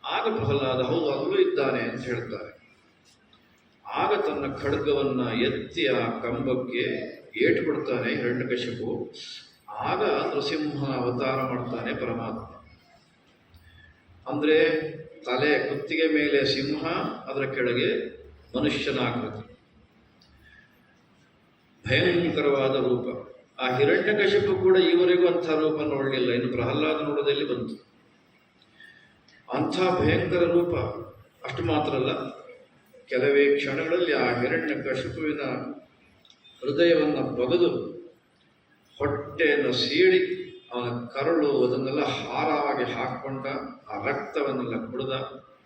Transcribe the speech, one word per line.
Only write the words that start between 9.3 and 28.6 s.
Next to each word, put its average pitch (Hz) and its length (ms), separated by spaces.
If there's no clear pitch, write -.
ಆಗ - 340
ನೃಸಿಂಹನ 143 920
ಅವತಾರ 131 480
ಮಾಡ್ತಾನೆ 123 520
ಪರಮಾತ್ಮ. 113 600
ಅಂದ್ರೆ 156 500
ತಲೆ, 135 640
ಕುತ್ತಿಗೆ 160 380
ಮೇಲೆ 143 380
ಸಿಂಹ, 143 420
ಅದರ 135 260
ಕೆಳಗೆ 135 680
ಮನುಷ್ಯನ 143 420
ಆಕೃತಿ. 113 580
ಭಯಂಕರವಾದ 147 840
ರೂಪ. 123 600
ಆ 127 180
ಹಿರಣ್ಯಕಶಿಪು 202 840
ಕೂಡ 185 160
ಈವರೆಗೂ 175 500
ಅಂಥ 165 220
ರೂಪ 156 320
ನೋಡಲಿಲ್ಲ, 135 520
ಇನ್ನು 123 200
ಪ್ರಹ್ಲಾದ 151 480
ನೋಡೋದಲ್ಲಿ 143 440
ಬಂತು. 117 480